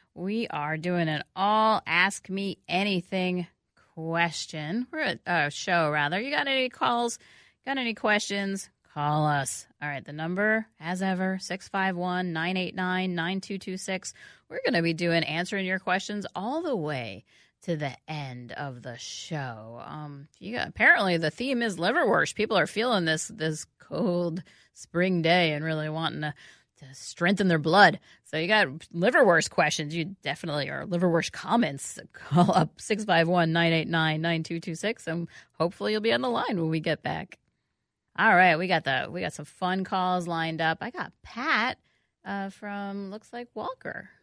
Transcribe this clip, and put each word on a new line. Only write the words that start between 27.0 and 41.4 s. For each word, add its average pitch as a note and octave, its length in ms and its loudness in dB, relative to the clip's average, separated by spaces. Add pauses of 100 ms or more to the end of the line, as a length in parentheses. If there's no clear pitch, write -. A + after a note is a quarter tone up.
their E3 100 4
blood. E3 400 8 (240)
So - 140 -6
you E3 100 -2
got G#3 200 4 (280)
liverwurst F#3+ 560 6
questions. D3+ 440 0
You E3+ 280 -4
definitely, D3 460 -4
or C#3 180 -8
liverwurst E3+ 440 2
comments. F#3 680 -2 (120)
Call F3 400 4
up - 300 2
six G#3+ 240 -2
five E3+ 220 4
one, E3 260 4
nine E3+ 180 4
eight E3 160 0
nine, D#3+ 320 0
nine E3 220 0
two E3+ 180 -6
two E3 160 -8
six, G#3+ 320 -6
and E3 200 -4 (320)
hopefully G3+ 320 0
you'll G#3+ 100 0
be A3+ 120 2
on B3 80 0
the B3+ 80 0
line A#3+ 300 0
when D#3+ 100 0
we D#3+ 100 0
get D#3 240 -2
back. D#3 340 -8 (800)
All G#3 180 6
right, F3 220 8
we F3+ 100 -2
got E3+ 160 2
the, C3 260 -2
we F3+ 120 -8
got - 100 -4
some D3+ 140 -14
fun F#3 400 -2
calls F3+ 420 0
lined E3 320 -4
up. D#3+ 220 0
I A3+ 80 -8
got - 240 -10 (100)
Pat, B3+ 540 -2 (480)